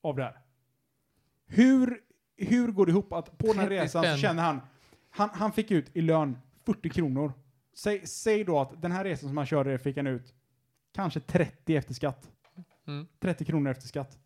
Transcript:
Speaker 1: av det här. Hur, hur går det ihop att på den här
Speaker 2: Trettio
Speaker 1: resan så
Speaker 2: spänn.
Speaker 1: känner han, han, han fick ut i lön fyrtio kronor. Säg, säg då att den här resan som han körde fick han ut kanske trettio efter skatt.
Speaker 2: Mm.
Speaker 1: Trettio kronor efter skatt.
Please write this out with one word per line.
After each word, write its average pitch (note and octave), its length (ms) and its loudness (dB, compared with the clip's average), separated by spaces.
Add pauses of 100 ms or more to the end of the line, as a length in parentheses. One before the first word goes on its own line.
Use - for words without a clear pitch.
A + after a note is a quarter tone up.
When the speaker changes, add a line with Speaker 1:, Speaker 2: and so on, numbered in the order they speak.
Speaker 1:
av D3 140 -4
det C3+ 60 -4
här. A#2+ 140 -8 (1080)
Hur, B3+ 540 6 (360)
hur A#3 360 0
går F#3+ 140 4
det E3+ 40 4
ihop G3 220 2
att - 260 -8
på A3 80 -2
den G#3+ 120 2
här G3+ 80 2
Speaker 2:
Trettio F#3+ 180 -2
Speaker 1:
resan E3 180 -2
så F3 60 2
Speaker 2:
spänn. D3 100 0
Speaker 1:
känner E3 240 0
han, D3+ 180 0 (500)
han, G#3 220 0
han G#3 200 -2
fick A3 180 -2
ut D#3+ 260 2
i E3+ 40 -2
lön D#3 380 2 (280)
fyrtio G3+ 240 -2
kronor. C#3+ 420 -2 (420)
Säg, G3+ 320 -4
säg G#3+ 380 0
då D#3+ 160 2
att C#3 220 -6
den F3 100 -2
här F#3+ 120 -4
resan C#3+ 240 -4
som C#3 80 -4
han C#3+ 100 -2
körde C#3 320 0
fick C3+ 180 -4
han C#3 100 -2
ut B2+ 280 -6 (600)
kanske F3 260 -4
trettio - 580 -2
efter B2+ 160 -6
skatt. - 360 -8 (560)
Speaker 2:
Mm. D3 200 -10 (140)
Speaker 1:
Trettio E3 240 -4
kronor D3 260 0
efter B2+ 180 -8
skatt. - 380 -10